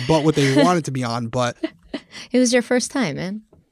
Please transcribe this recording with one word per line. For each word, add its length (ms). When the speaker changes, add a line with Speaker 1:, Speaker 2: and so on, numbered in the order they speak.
Speaker 1:
but 160
what 140
they 260
want 160
it 60
to 80
be 100
on. 260
But 320
Speaker 2:
<laughs> 680
It 80
was 140
your 100
first 300
time, 240
man. 260